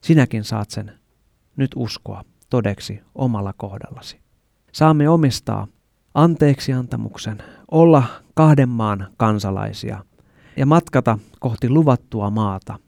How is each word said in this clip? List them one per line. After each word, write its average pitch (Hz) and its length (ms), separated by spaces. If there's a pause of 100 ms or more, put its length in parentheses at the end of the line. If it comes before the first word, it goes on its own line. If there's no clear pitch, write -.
Sinäkin 127 420
saat 107 260
sen 101 300 (560)
nyt 135 200
uskoa 110 480 (260)
todeksi 107 500 (160)
omalla 107 420
kohdallasi. - 640 (520)
Saamme 151 380
omistaa 117 580 (460)
anteeksiantamuksen, 131 1300 (280)
olla 160 320 (300)
kahden 147 360
maan 107 380 (100)
kansalaisia 104 880 (520)
ja 131 80
matkata 135 540 (200)
kohti 120 300
luvattua 123 600
maata 101 580